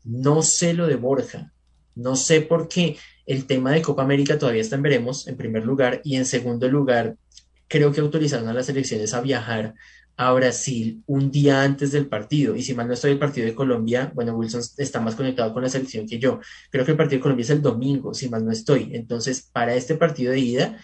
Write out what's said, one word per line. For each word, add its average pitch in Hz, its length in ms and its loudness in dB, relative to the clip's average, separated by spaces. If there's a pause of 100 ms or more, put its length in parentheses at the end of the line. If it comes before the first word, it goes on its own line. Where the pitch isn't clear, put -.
no 131 380 2
sé 170 320 2
lo 170 120 0
de 135 100 2
Borja, - 560 -4 (440)
no 123 180 -2
sé 156 260 4
por 160 280 0
qué 170 280 0 (300)
el 135 200 -2
tema 131 260 0
de 160 100 4
Copa 139 200 0
América 139 360 2
todavía 117 240 2
está 113 140 -2
en 139 60 -2
veremos, 135 440 0
en - 100 -8
primer 110 280 -4
lugar, 127 400 2
y 139 120 -2
en 131 80 0
segundo 123 440 -2
lugar, 123 480 2 (500)
creo 147 260 4
que 151 80 -2
autorizaron 147 480 0
a 113 60 -4
las 127 120 -2
selecciones 123 460 -4
a 123 80 -2
viajar 113 540 -4 (440)
a 127 140 4
Brasil 120 720 0
un 139 240 2
día 139 320 4
antes 139 300 0
del 147 160 0
partido, 113 480 0
y 123 60 -4
si 131 120 -4
mal 120 140 -4
no 123 60 0
estoy, 139 180 2
el 139 80 0
partido 135 260 0
de 113 80 -2
Colombia, 123 640 0
bueno, 117 180 -2
Wilson 113 280 -4 (140)
está 131 240 -4
más 113 140 -2
conectado 123 400 -2
con 123 80 -4
la 131 60 0
selección 113 400 -6
que 117 100 -6
yo, 123 220 0 (300)
creo 127 140 0
que 160 60 0
el 156 60 4
partido 147 220 2
de 131 40 -4
Colombia 127 220 0
es 113 60 -2
el 147 120 2
domingo, 131 500 -2
si 127 160 -8
mal 113 160 -4
no 113 60 -2
estoy, - 440 0
entonces, 120 580 -6
para 120 240 0
este 127 180 -2
partido 151 380 0
de 131 80 2
ida, 131 440 0